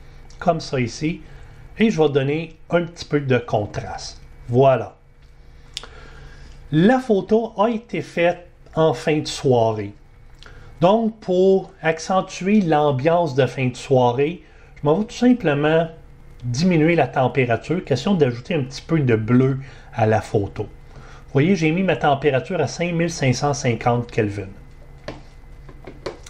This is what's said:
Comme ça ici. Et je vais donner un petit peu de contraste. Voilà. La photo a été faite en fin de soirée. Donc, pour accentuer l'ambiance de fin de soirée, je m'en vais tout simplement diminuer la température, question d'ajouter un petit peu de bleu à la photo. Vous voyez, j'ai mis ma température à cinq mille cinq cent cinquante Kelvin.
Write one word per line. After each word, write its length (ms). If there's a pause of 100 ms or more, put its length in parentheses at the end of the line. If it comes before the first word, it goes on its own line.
(400)
Comme 200
ça 200
ici. 420 (560)
Et 140
je 100
vais 80
donner 460 (160)
un 140
petit 200
peu 140
de 180
contraste. 840 (280)
Voilà. 480 (1800)
La 280
photo 640
a 80
été 320
faite 460 (260)
en 220
fin 240
de 80
soirée. 680 (880)
Donc, 380
pour 520 (120)
accentuer 760
l'ambiance 760
de 100
fin 220
de 100
soirée, 680 (320)
je 80
m'en 120
vais 100
tout 100
simplement 720 (560)
diminuer 520
la 120
température, 760
question 300
d'ajouter 400
un 80
petit 180
peu 180
de 160
bleu 440 (340)
à 140
la 140
photo. 420
Vous 720
voyez, 220
j'ai 160
mis 120
ma 120
température 640
à 80
cinq 260
mille 180
cinq 240
cent 180
cinquante 560
Kelvin. 400 (1800)